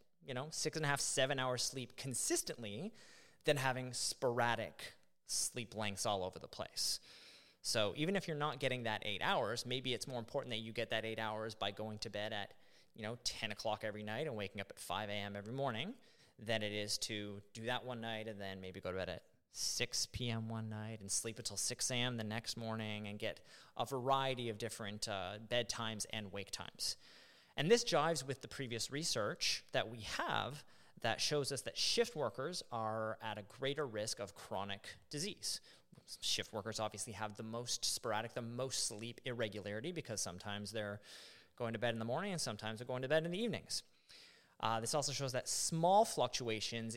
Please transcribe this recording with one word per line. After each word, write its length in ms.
you 120
know, 160
six 260
and 80
a 40
half, 100
seven 400
hours 240
sleep 320
consistently 1000
than 120
having 360
sporadic 1000
sleep 500
lengths 300
all 180
over 140
the 100
place. 520
So 340
even 180
if 120
you're 100
not 220
getting 240
that 240
eight 160
hours, 420
maybe 300
it's 120
more 120
important 320
that 80
you 120
get 200
that 120
eight 140
hours 380
by 160
going 280
to 120
bed 200
at, 220
you 80
know, 220
ten 280
o'clock 320
every 200
night 240
and 80
waking 260
up 80
at 100
five 300
A 40
M 220
every 180
morning 420
than 240
it 120
is 260
to 420
do 100
that 180
one 180
night 260
and 120
then 220
maybe 180
go 120
to 60
bed 120
at 140
six 540
P 240
M 200
one 200
night 300
and 100
sleep 300
until 180
six 320
A 60
M 220
the 60
next 320
morning 520
and 100
get 220
a 80
variety 640
of 80
different, 500
uh, 320
bedtimes 600
and 200
wake 200
times. 460
And 140
this 120
jives 420
with 160
the 60
previous 440
research 800
that 180
we 120
have 460
that 200
shows 300
us 100
that 160
shift 380
workers 560
are 500
at 160
a 60
greater 420
risk 340
of 140
chronic 600
disease. 520
Shift 320
workers 280
obviously 340
have 240
the 60
most 420
sporadic, 480
the 80
most 460
sleep 360
irregularity, 680
because 300
sometimes 500
they're 280
going 160
to 60
bed 140
in 60
the 60
morning 260
and 100
sometimes 380
they're 80
going 160
to 40
bed 180
in 60
the 100
evenings. 420
Uh, 180
this 160
also 160
shows 220
that 160
small 560
fluctuations 920